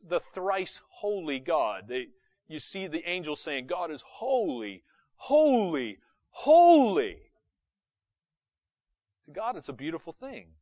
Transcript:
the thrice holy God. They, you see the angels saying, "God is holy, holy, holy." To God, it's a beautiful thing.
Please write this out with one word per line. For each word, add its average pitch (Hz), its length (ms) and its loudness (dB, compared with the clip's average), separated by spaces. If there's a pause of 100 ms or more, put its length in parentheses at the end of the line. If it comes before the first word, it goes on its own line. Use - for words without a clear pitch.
the 170 140 -4
thrice 190 720 -6
holy 180 500 -6
God. 120 480 -2
They, 123 200 -6 (400)
you 151 120 -14
see 190 280 -10
the 160 200 -8
angels 170 320 -6
saying, 135 280 -8
"God 170 240 -6
is 147 140 -12
holy, 147 800 -4 (320)
holy, 202 840 2 (320)
holy." 262 880 6 (2000)
To 151 60 -20
God, 220 260 -6
it's 147 120 -14
a 135 40 -12
beautiful 156 380 -10
thing. 143 360 -16 (140)